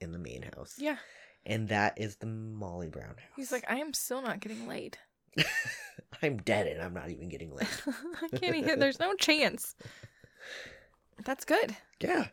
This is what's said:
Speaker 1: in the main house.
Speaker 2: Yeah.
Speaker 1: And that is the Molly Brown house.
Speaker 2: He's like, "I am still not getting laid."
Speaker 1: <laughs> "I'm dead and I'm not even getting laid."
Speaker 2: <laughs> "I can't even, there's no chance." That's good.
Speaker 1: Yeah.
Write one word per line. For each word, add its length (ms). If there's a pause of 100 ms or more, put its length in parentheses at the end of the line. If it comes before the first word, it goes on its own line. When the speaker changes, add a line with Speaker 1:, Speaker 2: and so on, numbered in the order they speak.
Speaker 1:
in 120
the 60
main 240 (140)
house. 220
Speaker 2:
Yeah. 180 (480)
Speaker 1:
And 240
that 320
is 160
the 100
Molly 600
Brown 200
house. 100 (180)
Speaker 2:
He's 160
like, 160
"I 100
am 140
still 300
not 180
getting 280
laid." 280 (400)
Speaker 1:
<laughs> 60 (800)
"I'm 160
dead 300
and 120
I'm 140
not 160
even 180
getting 260
laid." 120 (100)
Speaker 2:
<laughs> 100 (460)
"I 60
can't 180
even, 220
there's 220
no 160
chance." 580 (1500)
That's 200
good. 320 (240)
Speaker 1:
Yeah. 320